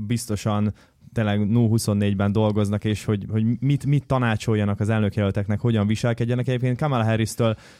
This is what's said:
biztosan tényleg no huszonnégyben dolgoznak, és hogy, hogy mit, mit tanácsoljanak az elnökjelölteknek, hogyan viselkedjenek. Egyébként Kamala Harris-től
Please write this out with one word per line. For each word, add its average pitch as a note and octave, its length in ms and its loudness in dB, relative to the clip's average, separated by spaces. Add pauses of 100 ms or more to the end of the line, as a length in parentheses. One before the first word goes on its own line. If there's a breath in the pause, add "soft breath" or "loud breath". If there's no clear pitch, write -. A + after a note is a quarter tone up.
biztosan G#2 680 -2 (380 soft breath)
tényleg G#2 360 0
no A#2 200 4
huszonnégyben G2+ 640 0
dolgoznak, G#2 520 0
és G#2+ 200 -2
hogy, G#2 260 -2
hogy A2 140 0 (160)
mit, C#3 260 0
mit C#3+ 200 0
tanácsoljanak A2 720 0
az G#2 80 0
elnökjelölteknek, G#2 720 0
hogyan A2+ 260 2
viselkedjenek. A#2 640 -2
Egyébként B2+ 300 -2
Kamala C3+ 260 0
Harris-től A2 520 0 (240 loud breath)